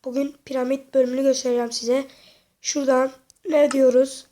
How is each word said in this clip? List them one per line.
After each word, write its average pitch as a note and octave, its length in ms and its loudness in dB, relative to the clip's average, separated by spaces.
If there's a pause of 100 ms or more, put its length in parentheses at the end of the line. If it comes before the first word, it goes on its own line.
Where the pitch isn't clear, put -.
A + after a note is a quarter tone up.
Bugün C#4 400 -6
piramit C4 500 -6
bölümünü B3+ 280 2
göstereceğim B3 500 0
size. B3+ 360 -2 (520)
Şuradan C4 520 -2 (320)
ne D4 260 2
diyoruz? C4 600 2